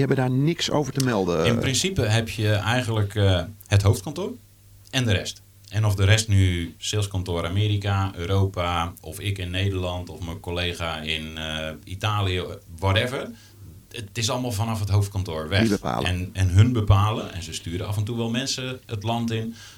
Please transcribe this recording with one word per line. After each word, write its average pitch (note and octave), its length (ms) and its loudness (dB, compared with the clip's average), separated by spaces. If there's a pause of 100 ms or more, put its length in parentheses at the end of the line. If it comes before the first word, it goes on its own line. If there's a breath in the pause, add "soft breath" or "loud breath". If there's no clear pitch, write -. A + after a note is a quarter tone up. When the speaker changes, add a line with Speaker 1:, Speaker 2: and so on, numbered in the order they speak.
Speaker 1:
die C3 100 2
hebben B2+ 200 2
daar C3+ 80 2
niks E3 260 0
over C#3 220 0
te C3+ 120 -2
melden. F#2 420 2
Speaker 2:
In A#2+ 120 4
principe C#3 440 0
heb A2 260 2
je G#2+ 240 -2
eigenlijk, A2 640 0
eh, F#2+ 280 4 (240)
het G2 160 4
hoofdkantoor D3+ 500 0 (580)
en C3 140 0
de G#2+ 80 2
rest. - 300 -4 (260)
En G#2+ 160 0
of G#2 100 2
de G2 100 2
rest A2 240 6
nu F#2 500 4
saleskantoor F2 680 -2
Amerika, G2+ 720 0
Europa, F2 840 2
of D#2+ 200 -12
ik G2 180 -4
in F2 120 -6
Nederland, F2+ 580 -2
of D#2+ 160 -10
mijn E2+ 160 -8
collega F2 560 -4
in, D#2+ 420 -6
eh, D#2 300 -6 (160)
Italië, G2 580 -2 (360)
whatever. B2 520 -2 (600 loud breath)
Het G#2+ 220 -14
is A#2+ 180 -2
allemaal B2+ 220 -4
vanaf A2 280 -2
het G2+ 80 -2
hoofdkantoor F2+ 600 0
weg. F#2+ 120 2
Speaker 1:
Die A2+ 80 4
bepalen. C#2+ 420 0
Speaker 2:
En, F2+ 220 -4
en F#2 160 2
hun G#2 240 6
bepalen. G#2 600 2
En E2+ 100 -8
ze - 100 -10
sturen - 340 -6
af G2+ 100 -4
en G#2+ 80 -2
toe A#2 120 -4
wel A2+ 140 -2
mensen B2+ 560 -4
het G#2 160 -8
land A#2 280 -2
in. A2+ 240 -4 (240 loud breath)